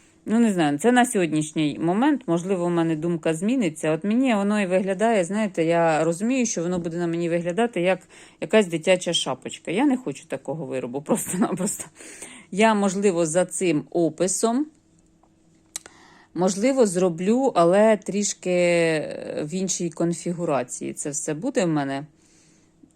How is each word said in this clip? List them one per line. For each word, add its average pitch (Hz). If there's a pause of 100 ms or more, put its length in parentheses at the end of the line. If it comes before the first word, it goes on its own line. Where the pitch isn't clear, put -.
(280)
Ну, 226
не 226
знаю, 147
це 233
на 240
сьогоднішній 156
момент, 226
можливо, 175
в 175
мене 165
думка 165
зміниться. 180
От 160
мені 233
воно 208
і 190
виглядає, 190
знаєте, 185
я 165
розумію, 220
що 175
воно 180
буде 165
на 175
мені 170
виглядати 175
як 185 (420)
якась 208
дитяча 175
шапочка. -
Я 226
не 254
хочу -
такого 139
виробу, 127
<laughs> -
просто-напросто. - (640)
Я, 220
можливо, 196
за 170
цим 170
описом, 185 (1700)
можливо, 208
зроблю, 185
але 202
трішки, 196
е, 170
в 151
іншій 185
конфігурації 170
це -
все 147
буде 214
в 170
мене. 143 (880)